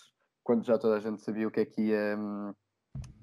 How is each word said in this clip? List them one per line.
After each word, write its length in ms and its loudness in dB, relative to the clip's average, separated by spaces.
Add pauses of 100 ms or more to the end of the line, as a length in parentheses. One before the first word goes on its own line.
(420)
quando 220 2
já 140 4
toda 180 4
a 40 -2
gente 220 -6
sabia 260 -2
o 20 -2
que 100 0
é 60 2
que 160 -4
ia, 360 2
hum, 360 -6 (680)